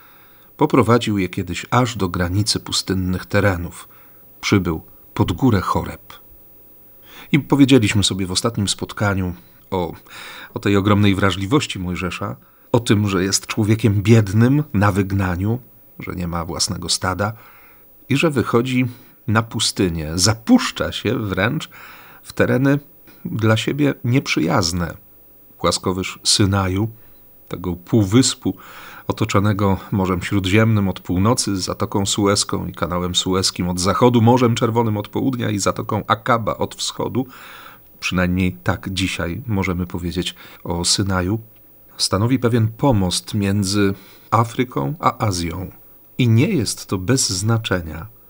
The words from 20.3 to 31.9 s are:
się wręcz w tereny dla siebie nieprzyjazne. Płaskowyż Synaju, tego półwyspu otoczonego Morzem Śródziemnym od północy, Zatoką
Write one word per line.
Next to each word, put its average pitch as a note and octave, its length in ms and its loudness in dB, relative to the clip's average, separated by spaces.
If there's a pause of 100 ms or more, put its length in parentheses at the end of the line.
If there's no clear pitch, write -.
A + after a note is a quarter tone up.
się A#2 260 -2
wręcz G#2+ 520 -2 (520)
w - 100 -18
tereny C3+ 460 2 (460)
dla A2 320 2
siebie C#3+ 380 0 (100)
nieprzyjazne. A#2+ 920 0 (640)
Płaskowyż F2+ 640 -2
Synaju, G2 680 2 (580)
tego F2 280 -6
półwyspu G#2+ 800 2 (520)
otoczonego G2+ 720 2 (140)
Morzem F#2 300 0
Śródziemnym G2+ 640 2
od F2+ 120 -6
północy, G2+ 560 0
Zatoką G2 500 -2